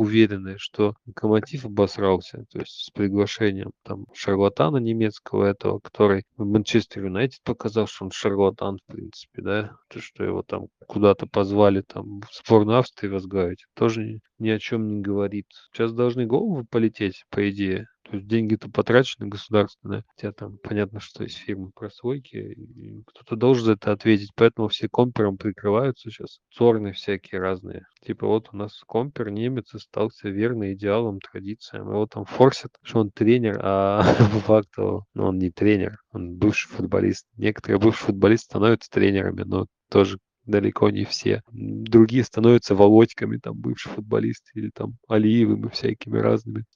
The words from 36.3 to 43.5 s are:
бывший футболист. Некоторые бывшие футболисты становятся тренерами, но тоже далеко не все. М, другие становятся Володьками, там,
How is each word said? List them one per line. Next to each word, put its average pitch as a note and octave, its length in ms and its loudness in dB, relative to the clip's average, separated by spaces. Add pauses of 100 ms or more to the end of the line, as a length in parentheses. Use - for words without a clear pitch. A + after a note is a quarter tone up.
бывший G#2 340 0
футболист. F#2+ 560 -2 (120)
Некоторые G#2+ 420 -2
бывшие G#2+ 280 2
футболисты G2+ 380 2
становятся G#2+ 460 0
тренерами, G2 540 0
но F#2+ 200 -4 (240)
тоже G2 280 2 (280)
далеко G2+ 460 2
не G2+ 140 -4
все. G#2 360 -4 (100)
М, G#2+ 340 -10
другие A2+ 380 6
становятся A2+ 520 4
Володьками, A2 640 6
там, A2+ 200 -12